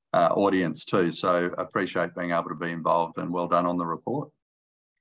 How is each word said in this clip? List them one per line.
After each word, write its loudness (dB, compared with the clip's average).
uh, 4
audience 2
too. 2
So 0
appreciate -2
being -4
able 0
to -6
be -6
involved, 0
and -6
well 0
done 2
on -2
the -4
report. -6